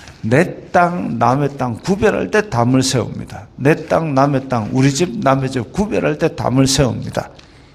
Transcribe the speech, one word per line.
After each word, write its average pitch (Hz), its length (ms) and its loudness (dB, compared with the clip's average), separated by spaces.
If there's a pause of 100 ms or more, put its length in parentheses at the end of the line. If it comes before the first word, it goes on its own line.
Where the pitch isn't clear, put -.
(220)
내 123 500 0
땅, 175 460 0
남의 139 400 0
땅 123 260 -4
구별할 110 460 0
때 208 200 0
담을 127 340 2
세웁니다. - 720 -4
내 151 320 0
땅, 160 260 0
남의 135 360 2
땅, 113 220 -2
우리 135 220 4
집, 135 260 -2
남의 135 320 0
집 123 200 -4
구별할 180 460 -2
때 165 180 0
담을 127 320 2
세웁니다. - 640 -2 (460)